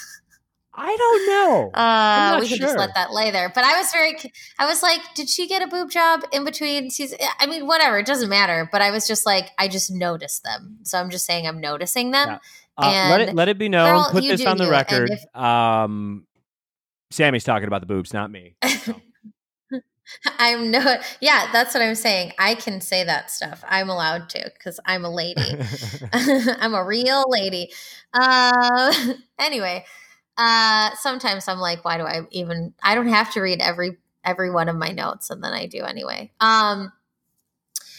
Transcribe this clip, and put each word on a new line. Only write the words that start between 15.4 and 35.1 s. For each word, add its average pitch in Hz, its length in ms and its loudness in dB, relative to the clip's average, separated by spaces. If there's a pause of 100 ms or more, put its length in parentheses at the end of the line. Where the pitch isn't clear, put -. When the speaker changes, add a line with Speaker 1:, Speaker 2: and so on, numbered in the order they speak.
Speaker 1:
Sammy's 139 340 2
talking 107 240 0
about 101 140 0
the 90 60 -12
boobs, 95 260 -4
not 104 160 -4
me. 90 260 -20 (280)
So. 226 180 -8 (720)
Speaker 2:
<laughs> 262 100 -6 (560)
I'm 240 320 0
no, 254 280 2 (220)
yeah, 262 320 2
that's 247 220 2
what 247 80 0
I'm 220 140 0
saying. 190 420 -2
I 202 160 2
can 220 280 -8
say 185 220 -2
that 165 280 -4
stuff. - 360 -10
I'm 190 220 0
allowed 170 400 -4
to - 220 -10 (120)
'cause 180 220 -12
I'm 185 200 -2
a 175 40 -6
lady. 170 320 -4
<laughs> - 160 -4 (320)
Speaker 1:
<laughs> - 240 -10
Speaker 2:
I'm 240 600 0
a 185 100 -2
real 254 420 0
lady. 190 440 -4 (420)
Uh, 247 800 4 (280)
<laughs> - 180 -14
anyway, 202 440 -4 (540)
uh, 220 540 4 (100)
sometimes 254 460 -4
I'm 185 100 -4
like, 175 260 -4
"Why 170 140 -2
do 165 60 -4
I 165 260 -4
even," 170 540 -6
I 202 100 2
don't 240 140 0
have 220 260 2
to 208 80 -2
read 185 180 0
every, 175 380 -2 (260)
every 180 280 -2
one 170 180 0
of 165 60 -2
my 165 160 -4
notes, - 400 -8